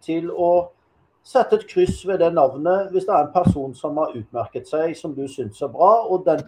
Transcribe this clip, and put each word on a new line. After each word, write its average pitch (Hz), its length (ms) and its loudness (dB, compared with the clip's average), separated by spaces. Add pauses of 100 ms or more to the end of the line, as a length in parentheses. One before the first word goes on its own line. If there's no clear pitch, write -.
til 165 280 -4
å 175 380 2 (560)
sette - 320 2
et 214 100 -6
kryss 180 380 0
ved 185 160 -2
det 170 140 2
navnet 175 580 0
hvis 185 140 -2
det 202 80 0
er 147 100 4
en - 80 -8
person 147 420 0
som 147 220 -8
har 151 160 -2
utmerket 117 560 -10
seg, 160 280 -4
som 156 180 -12
du 135 120 -8
synes 123 360 -10
er 139 100 -6
bra, 202 320 4
og 185 220 -2
den, 151 220 0